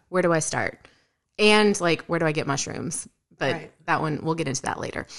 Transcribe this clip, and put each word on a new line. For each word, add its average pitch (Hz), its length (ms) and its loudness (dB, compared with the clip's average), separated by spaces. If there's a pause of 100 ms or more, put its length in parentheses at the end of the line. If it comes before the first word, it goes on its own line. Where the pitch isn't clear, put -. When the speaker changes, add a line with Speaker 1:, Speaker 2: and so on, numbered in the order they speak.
Speaker 1:
Where 180 120 2
do 175 120 4
I 160 60 2
start? - 460 -4 (540)
And, 208 420 6
like, 165 240 2
where 170 140 -2
do 165 80 0
I 156 40 2
get 156 160 -2
mushrooms?" - 600 -4 (300)
But 135 160 -2
Speaker 2:
Right. - 180 -10 (140)
Speaker 1:
that 160 160 0
one, 151 220 -2
we'll 160 120 -2
get 160 120 -4
into - 160 -4
that - 160 -4
later. - 260 -8 (140)